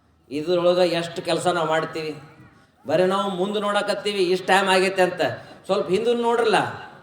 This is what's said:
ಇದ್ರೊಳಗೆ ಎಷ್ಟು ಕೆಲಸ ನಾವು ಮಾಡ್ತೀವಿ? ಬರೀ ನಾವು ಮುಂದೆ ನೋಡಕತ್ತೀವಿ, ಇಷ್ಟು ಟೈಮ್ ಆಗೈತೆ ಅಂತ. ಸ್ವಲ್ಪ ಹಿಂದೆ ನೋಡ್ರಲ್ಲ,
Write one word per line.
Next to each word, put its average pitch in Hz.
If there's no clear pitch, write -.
ಇದ್ರೊಳಗೆ 175
ಎಷ್ಟು 170
ಕೆಲಸ 170
ನಾವು 170
ಮಾಡ್ತೀವಿ? 156
ಬರೀ 160
ನಾವು 196
ಮುಂದೆ 202
ನೋಡಕತ್ತೀವಿ, 202
ಇಷ್ಟು 180
ಟೈಮ್ 190
ಆಗೈತೆ 190
ಅಂತ. 175
ಸ್ವಲ್ಪ 190
ಹಿಂದೆ 226
ನೋಡ್ರಲ್ಲ, 233